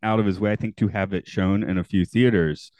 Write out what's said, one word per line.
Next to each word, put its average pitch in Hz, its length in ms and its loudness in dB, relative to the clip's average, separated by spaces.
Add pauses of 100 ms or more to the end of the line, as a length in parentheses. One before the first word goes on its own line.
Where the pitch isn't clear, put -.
out 110 160 2
of 107 80 2
his 92 120 0
way, 104 120 0
I 107 60 -2
think, 110 200 -8
to 107 120 2
have 95 240 -2
it - 140 -6
shown 98 360 0
in 92 160 -4
a 87 40 -2
few 90 220 0
theaters, 98 760 0